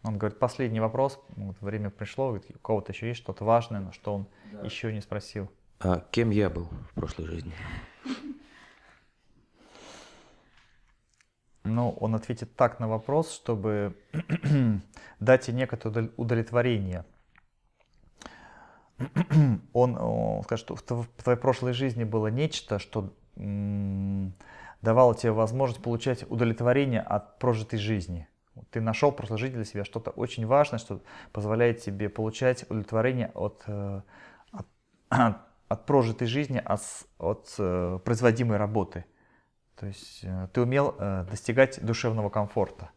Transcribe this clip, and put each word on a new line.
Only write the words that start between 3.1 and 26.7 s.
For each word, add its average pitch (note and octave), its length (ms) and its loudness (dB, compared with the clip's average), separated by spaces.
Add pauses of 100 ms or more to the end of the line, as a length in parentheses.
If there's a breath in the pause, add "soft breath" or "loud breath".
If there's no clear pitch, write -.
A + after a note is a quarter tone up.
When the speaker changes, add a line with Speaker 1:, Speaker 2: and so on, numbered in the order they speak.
Speaker 1:
что-то - 240 -10
важное, A#2 360 2
но F#2 120 -10
что - 220 -6
он G2 120 -4 (260 loud breath)
Speaker 2:
Да. G#3 100 -14
Speaker 1:
ещё - 280 -6
не G#2+ 100 -6
спросил. G2+ 500 -8 (300)
Speaker 2:
А F2+ 200 2 (100)
кем A#2 200 2
я G#2 200 4
был E2+ 180 -8 (220)
в - 40 -20
прошлой - 320 -6
жизни? E2 260 -8 (4000 loud breath)
Speaker 1:
Ну, A#2 260 0 (100)
он A2+ 140 0
ответит A2+ 420 -6
так A#2 240 4
на A2+ 80 -2
вопрос, C#3 440 0
чтобы G#2 640 -2 (160)
<clears throat> C#3 680 2 (400 loud breath)
дать C3 280 6
ей A#2 60 -4
некоторое A2+ 640 -2
удовлетворение. A#2 840 0 (1900 loud breath)
<clears throat> C#3+ 720 4
Он, B2 260 4
о, A2 460 0
скажет, A2 220 -4
что - 100 -8
в - 60 -14
тв-, A#2 340 -4
в - 60 -20
твоей B2 160 4
прошлой B2+ 340 2
жизни A#2+ 320 0
было G#2+ 240 0
нечто, B2 500 -2
что, - 340 -6 (240)
м, G2 1000 -2 (480 loud breath)
давало A#2 320 6
тебе A#2 180 0
возможность A#2 500 0
получать A#2+ 480 -2
удовлетворение A#2+ 680 2